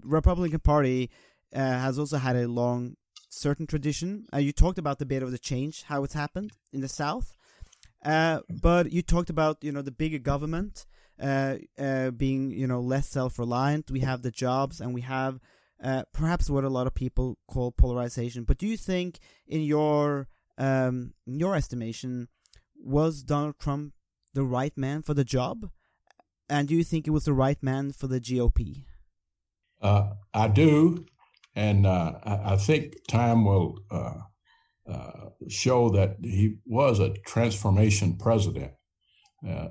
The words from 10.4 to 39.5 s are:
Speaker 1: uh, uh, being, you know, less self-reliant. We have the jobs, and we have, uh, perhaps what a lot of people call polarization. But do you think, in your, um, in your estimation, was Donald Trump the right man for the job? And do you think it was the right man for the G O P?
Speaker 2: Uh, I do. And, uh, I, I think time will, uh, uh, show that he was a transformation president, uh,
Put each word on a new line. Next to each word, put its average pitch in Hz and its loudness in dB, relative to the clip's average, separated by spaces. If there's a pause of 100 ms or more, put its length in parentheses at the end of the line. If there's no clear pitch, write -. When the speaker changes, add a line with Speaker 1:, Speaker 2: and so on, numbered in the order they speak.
Speaker 1:
uh, 135 -2 (220)
uh, 135 -2
being, 135 -2
you 120 -4
know, 127 -2
less 127 -2
self-reliant. 127 -2
We 131 -4
have 131 -2
the 123 -6
jobs, 131 -4
and 123 -8
we 123 -6
have, 131 -6 (440)
uh, 131 -4
perhaps 160 0
what 139 0
a 135 -2
lot 127 -2
of 127 -2
people 127 -2
call 123 -4
polarization. 120 2
But 127 2
do 196 -4
you 220 -2
think, 180 -4 (280)
in 160 -2
your, 147 2 (280)
um, 127 0 (120)
in 127 -6
your 185 0
estimation, 123 -6 (460)
was 147 0
Donald 147 -2
Trump 147 -4 (400)
the 139 -2
right 127 -2
man 143 -4
for 151 -2
the 143 2
job? 165 -2 (760)
And 143 0
do 156 0
you 165 2
think 160 -2
it 156 0
was 151 0
the 147 2
right 131 2
man 139 -2
for - -8
the 127 -2
G 123 -2
O 117 4
P? 117 -2 (960)
Speaker 2:
Uh, 101 4 (180)
I 110 2
do. 156 6 (500)
And, 101 4
uh, 87 2
I, 101 -2
I 98 4
think 135 0 (140)
time 117 4
will, 98 4 (120)
uh, 67 -6 (680)
uh, - -12 (180)
show 120 2
that 98 4
he 101 2
was 120 4
a 90 2 (120)
transformation 104 2
president, 101 0 (720)
uh, 85 -6